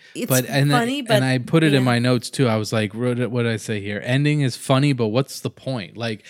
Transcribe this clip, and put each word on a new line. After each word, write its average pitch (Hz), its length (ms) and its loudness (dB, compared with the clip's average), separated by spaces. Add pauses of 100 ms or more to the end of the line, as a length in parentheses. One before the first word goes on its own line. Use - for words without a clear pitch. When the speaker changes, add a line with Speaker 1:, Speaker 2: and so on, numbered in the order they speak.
(140)
Speaker 1:
it's - 140 -6
Speaker 2:
but, 127 220 2
and 143 200 2
I, 143 100 4
Speaker 1:
funny, 262 200 -2
but 220 140 0
Speaker 2:
and 127 100 4
I 131 140 0
put 160 240 2
it 156 60 4
in 143 120 4
Speaker 1:
yeah. 127 60 2
Speaker 2:
my 120 120 4
notes 123 300 0
too. - 180 0
I 110 100 2
was 107 180 -4
like, 107 180 0
"What 120 240 -4
did, 120 160 -4
what 123 120 0
did 117 80 0
I 110 40 -2
say 107 240 -6
here? 101 240 -6
Ending 147 380 2
is 127 120 0
funny, 139 380 2
but 120 160 0
what's 123 320 -2
the - 80 -6
point?" 117 480 -8
Like, 110 340 -6